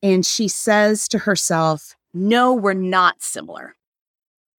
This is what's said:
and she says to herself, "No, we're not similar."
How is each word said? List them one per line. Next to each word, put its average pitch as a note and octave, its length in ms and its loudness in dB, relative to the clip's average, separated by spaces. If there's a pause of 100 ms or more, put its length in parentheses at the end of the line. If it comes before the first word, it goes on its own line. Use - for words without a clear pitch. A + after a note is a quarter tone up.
and F#3+ 220 2
she G#3+ 240 -2
says G#3+ 600 0
to G#3+ 100 -2
herself, D#3+ 760 -2 (180)
"No, A#3 400 2
we're G3+ 200 0
not F#3 480 0
similar." - 540 -12 (840)